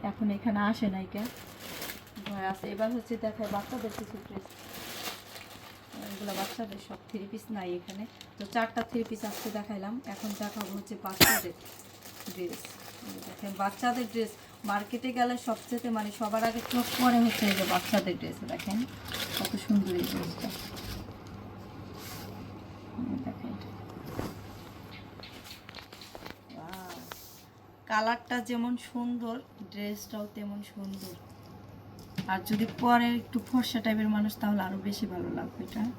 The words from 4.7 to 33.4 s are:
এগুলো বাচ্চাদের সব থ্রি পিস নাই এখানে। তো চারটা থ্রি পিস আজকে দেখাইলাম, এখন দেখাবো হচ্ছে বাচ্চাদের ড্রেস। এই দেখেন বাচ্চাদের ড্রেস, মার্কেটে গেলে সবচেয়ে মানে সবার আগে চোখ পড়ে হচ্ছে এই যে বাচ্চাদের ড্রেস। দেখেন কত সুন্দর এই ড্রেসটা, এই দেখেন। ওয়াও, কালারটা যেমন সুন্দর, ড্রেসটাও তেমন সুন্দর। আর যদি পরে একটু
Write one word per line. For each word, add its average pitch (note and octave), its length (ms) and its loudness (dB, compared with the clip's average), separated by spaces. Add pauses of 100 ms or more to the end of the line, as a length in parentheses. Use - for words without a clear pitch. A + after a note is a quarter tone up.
এগুলো G3+ 260 -4
বাচ্চাদের G3+ 480 -4
সব G3 120 -10 (100)
থ্রি G3+ 220 -4
পিস A3 140 -8 (120)
নাই F3+ 120 -2 (100)
এখানে। F#3+ 240 -8 (340)
তো G#3 60 -6 (100)
চারটা A3+ 360 2
থ্রি A#3 200 2
পিস A3 200 -4
আজকে G#3+ 280 -4
দেখাইলাম, G#3 360 -4 (200)
এখন G#3+ 160 -4 (120)
দেখাবো G3+ 360 -4
হচ্ছে G3+ 180 -6 (100)
বাচ্চাদের - 500 6 (760)
ড্রেস। F3 280 -4 (480)
এই G3 180 -10
দেখেন - 240 -8 (100)
বাচ্চাদের A#3+ 520 2
ড্রেস, A3+ 200 0 (380)
মার্কেটে A3+ 460 0
গেলে B3 180 6 (120)
সবচেয়ে A#3 500 0
মানে G#3+ 120 0 (100)
সবার A3 300 4
আগে A3+ 120 0 (120)
চোখ B3 120 6 (140)
পড়ে B3 260 10
হচ্ছে A3 260 6
এই F#3+ 80 8
যে F#3+ 140 6
বাচ্চাদের F#3 480 4
ড্রেস। D#3+ 160 -4 (160)
দেখেন G3+ 240 0 (600)
কত G3 140 2 (140)
সুন্দর F#3+ 360 6
এই F3 100 4
ড্রেসটা, F3+ 360 -2 (2750)
এই B3+ 140 0
দেখেন। - 260 -4 (3000)
ওয়াও, F3+ 400 -8 (920)
কালারটা A3+ 480 6 (120)
যেমন A#3+ 240 4 (160)
সুন্দর, A#3+ 460 0 (380)
ড্রেসটাও G#3 520 -4 (120)
তেমন G3+ 220 -4 (140)
সুন্দর। G3 400 -6 (1160)
আর F#3+ 80 4 (100)
যদি G#3+ 160 6 (180)
পরে A#3+ 240 10 (140)
একটু - 160 -4 (120)